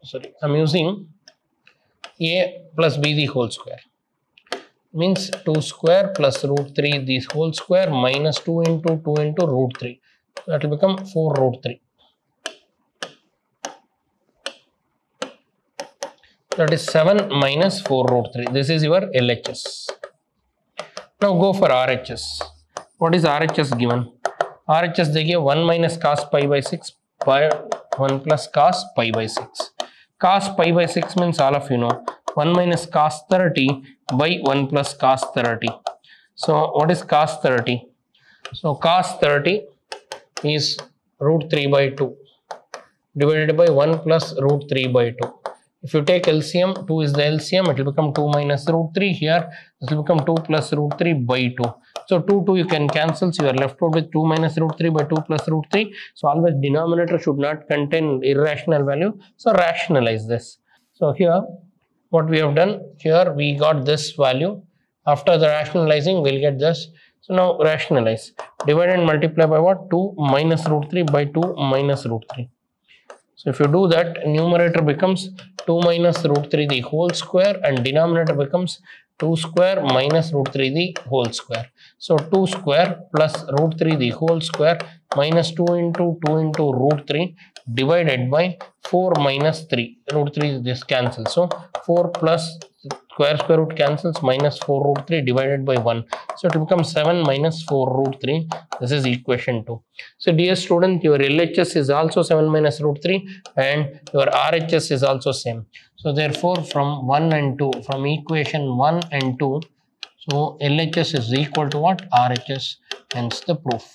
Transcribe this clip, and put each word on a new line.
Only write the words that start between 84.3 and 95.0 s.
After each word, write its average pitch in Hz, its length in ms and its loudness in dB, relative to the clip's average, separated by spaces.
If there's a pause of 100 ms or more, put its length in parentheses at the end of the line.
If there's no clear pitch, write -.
square 160 380 0 (380)
minus 160 360 2
two 170 220 0
into 170 500 -2
two 151 120 2
into 156 360 0
root 139 360 0
three 165 260 -2 (400)
divided 135 560 2
by 170 280 0 (260)
four 180 320 2
minus 143 460 0
three. 120 360 -4 (140)
Root 147 220 0
three 147 260 -2
this 123 240 -6
cancels. 123 480 -2
So 175 160 2 (360)
four 170 260 0
plus 160 480 -2 (540)
square, 147 260 2
square 160 220 2
root 160 160 -4
cancels, 151 460 0
minus 139 360 2
four 139 260 -2
root 139 220 0